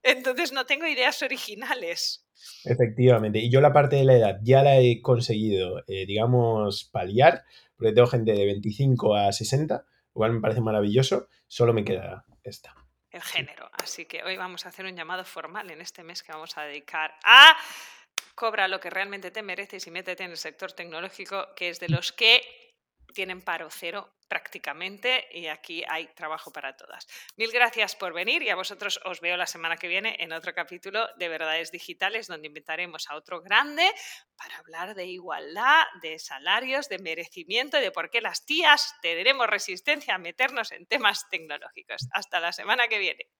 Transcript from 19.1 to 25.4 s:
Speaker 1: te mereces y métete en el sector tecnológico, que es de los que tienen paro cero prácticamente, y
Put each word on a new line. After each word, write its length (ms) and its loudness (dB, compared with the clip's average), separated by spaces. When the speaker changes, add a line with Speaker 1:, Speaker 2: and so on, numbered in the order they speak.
Speaker 1:
te 120 -12
mereces 440 -12
y 40 -20
métete 340 -10
en 80 -12
el 40 -14
sector 360 -12
tecnológico, 840 -12
que 140 -6
es 100 -14
de 80 -8
los 240 -4
que 300 6
tienen 260 -8
paro 300 -8
cero 400 -12
prácticamente, 1040 -6
y 140 -14